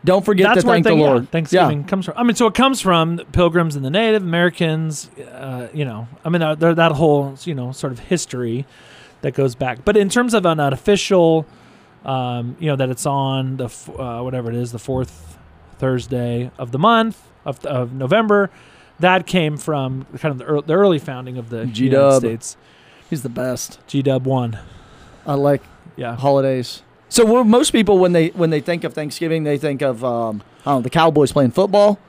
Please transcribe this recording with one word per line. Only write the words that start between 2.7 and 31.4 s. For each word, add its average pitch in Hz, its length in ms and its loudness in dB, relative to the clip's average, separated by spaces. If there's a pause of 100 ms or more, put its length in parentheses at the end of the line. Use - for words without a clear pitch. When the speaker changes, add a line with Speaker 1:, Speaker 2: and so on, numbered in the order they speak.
Speaker 2:
from 170 360 2
the - 80 -12
Pilgrims 170 500 2
and 135 100 -6
the 131 60 -4
Native 214 320 2
Americans, 165 880 -2 (220)
uh, 127 420 -10
you 147 120 -4
know, 113 220 -10 (180)
I 160 40 -4
mean, 170 120 2
uh, 156 140 0
there, 165 180 2
that 165 200 4
whole, 143 500 2
you 170 100 -6
know, 127 180 -6
sort 131 220 -8
of 120 60 -12
history 127 680 -4 (560)
that 139 140 -4
goes 135 180 0
back. 123 320 -6
But 208 120 2
in 202 120 4
terms 240 240 0
of 196 140 2
an, 160 120 2
an 139 140 0
official, 170 720 2 (580)
um, 123 560 -6
you 170 80 -6
know, 143 100 0
that 135 120 0
it's 127 160 -6
on 135 520 -2
the 127 80 -6
f-, - 240 -14
uh, 123 320 -10
whatever 127 280 -6
it 117 60 -6
is, 120 160 -4
the 120 80 -12
fourth - 580 -8 (400)
Thursday 123 800 -4
of 120 140 -10
the 131 80 -6
month 226 420 2 (240)
of, - 200 -10
of 127 280 -6
November, 202 560 0 (500)
that 180 280 2
came 156 300 0
from 131 480 -6 (120)
kind 156 140 -4
of 131 80 -8
the 117 120 -14
ear-, 147 100 0
the 156 120 -2
early 185 260 4
founding 127 380 -10
of 117 120 -12
the 120 100 -8
United 117 160 -6
Speaker 1:
G-Dub. 135 460 4
Speaker 2:
States. 117 360 -6 (500)
Speaker 1:
He's 151 140 -6
the 127 80 -8
best. 127 560 -8
Speaker 2:
G-Dub 131 400 -2
one. 123 320 -2 (680)
Speaker 1:
I 143 80 -2
like 143 260 0 (340)
Speaker 2:
Yeah. 120 200 -10
Speaker 1:
holidays. 135 680 0 (280)
So 233 160 4
what 240 200 4
most 240 260 4
people, 202 280 4
when 180 140 4
they, 165 160 2
when 170 220 -2
they 151 100 -2
think 170 240 -6
of - 80 -6
Thanksgiving, 156 500 -4
they 147 140 -2
think 143 240 -4
of, 127 240 -2
um, 117 360 -4 (240)
I 139 60 -2
don't 135 80 2
know, - 40 -2
the 127 60 -4
Cowboys 151 440 2
playing 135 180 2